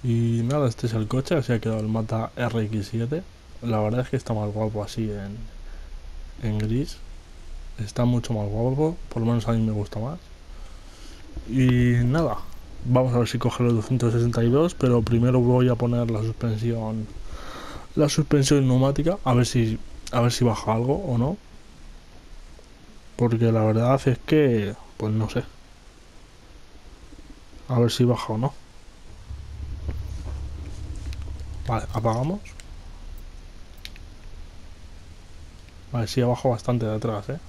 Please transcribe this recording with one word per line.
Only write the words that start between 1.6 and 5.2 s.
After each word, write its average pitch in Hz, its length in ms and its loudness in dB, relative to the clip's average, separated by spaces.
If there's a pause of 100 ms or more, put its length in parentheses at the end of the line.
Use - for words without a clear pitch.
quedado 110 200 -2
el 107 80 -2
Mazda 110 460 -2
R 117 300 0
X 107 260 -2
siete. 123 320 -2 (400)
La 117 160 0
verdad 107 220 2
es 127 80 -2
que - 80 -2
está 123 180 -2
más 104 180 -2
guapo 107 300 -2
así 110 260 -4
en, 101 280 -6 (1040)